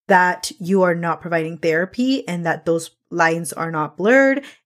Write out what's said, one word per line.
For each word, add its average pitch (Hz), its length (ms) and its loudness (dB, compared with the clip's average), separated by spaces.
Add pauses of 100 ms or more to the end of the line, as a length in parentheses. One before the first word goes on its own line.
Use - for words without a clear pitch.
that 180 500 2
you 185 240 2
are 175 120 2
not 170 260 -4
providing 165 380 -4
therapy 185 680 -2
and 175 200 -6
that 160 180 -4
those 165 280 -2 (180)
lines 165 420 -2
are 165 180 -6
not 151 260 -6
blurred, 269 460 4 (240)